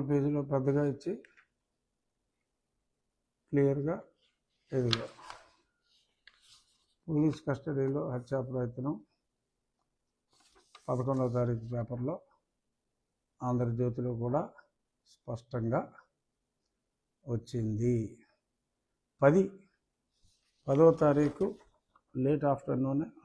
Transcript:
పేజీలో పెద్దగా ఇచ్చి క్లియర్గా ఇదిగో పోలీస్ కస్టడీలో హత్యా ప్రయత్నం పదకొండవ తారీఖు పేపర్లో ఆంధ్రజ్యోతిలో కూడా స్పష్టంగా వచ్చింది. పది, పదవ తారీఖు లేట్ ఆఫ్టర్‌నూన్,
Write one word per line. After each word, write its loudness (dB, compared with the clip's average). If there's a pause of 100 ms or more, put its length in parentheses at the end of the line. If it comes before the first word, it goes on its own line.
పేజీలో 2 (100)
పెద్దగా 2
ఇచ్చి -8 (2500)
క్లియర్గా 2 (760)
ఇదిగో 0 (2000)
పోలీస్ 0
కస్టడీలో -4 (120)
హత్యా -6 (120)
ప్రయత్నం -4 (1900)
పదకొండవ 0 (100)
తారీఖు -2
పేపర్లో -6 (1300)
ఆంధ్రజ్యోతిలో -2 (120)
కూడా 0 (720)
స్పష్టంగా -6 (1400)
వచ్చింది. -2 (1300)
పది, 8 (1200)
పదవ 8 (140)
తారీఖు 4 (800)
లేట్ 0
ఆఫ్టర్‌నూన్, 0 (200)